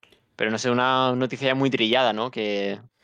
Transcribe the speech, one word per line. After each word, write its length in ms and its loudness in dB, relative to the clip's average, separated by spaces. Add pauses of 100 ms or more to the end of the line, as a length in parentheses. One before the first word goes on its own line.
(360)
Pero 140 0
no 80 -2
sé, 140 0
una 440 2
noticia 340 -2
ya 60 2
muy 140 2
trillada, 420 2
¿no? 200 -4
Que 480 -4 (240)